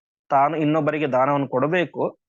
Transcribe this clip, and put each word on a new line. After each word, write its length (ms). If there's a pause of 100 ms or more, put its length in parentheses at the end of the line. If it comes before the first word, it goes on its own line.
(300)
ತಾನು 280
ಇನ್ನೊಬ್ಬರಿಗೆ 500
ದಾನವನ್ನು 400
ಕೊಡಬೇಕು, 800